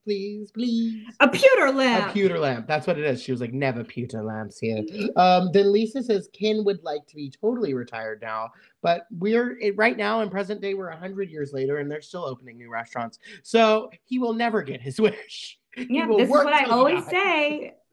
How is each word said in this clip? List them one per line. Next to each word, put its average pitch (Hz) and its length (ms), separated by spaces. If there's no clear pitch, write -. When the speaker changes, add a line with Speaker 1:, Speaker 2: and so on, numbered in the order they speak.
Speaker 1:
please, 208 480
please. 226 520
Speaker 2:
A 285 80
pewter 392 460
lamp. 233 380
Speaker 1:
A - 20
pewter 190 260
lamp. 127 300
That's 151 180
what 170 100
it 151 80
is. 127 160
She 131 120
was 120 80
like, 117 120
"Never 131 300
pewter 113 400
lamps 110 380
here." 110 240
Um, 180 360
then 196 200
Lisa 226 320
says 202 280
Ken 214 300
would 196 220
like 151 240
to - 80
be 147 120
totally 214 340
retired 113 480
now, 110 280
but 170 280
we're, 226 480
it, 202 180
right 233 200
now 214 240
in 208 100
present 202 300
day, 196 140
we're 190 160
a 160 60
hundred 190 320
years 147 240
later 139 260
and 143 120
they're 151 120
still 175 220
opening 127 320
new 117 140
restaurants. 117 480
So 220 480
he 254 160
will 233 140
never 226 280
get 127 180
his 131 200
<laughs> - 0
wish. - 580
Speaker 2:
Yeah, 311 180
Speaker 1:
will 214 120
Speaker 2:
this 247 80
is 240 60
Speaker 1:
work 285 120
Speaker 2:
what 294 100
I 285 100
Speaker 1:
till 254 40
you 233 60
Speaker 2:
always 311 300
Speaker 1:
die. - 60
Speaker 2:
say 302 640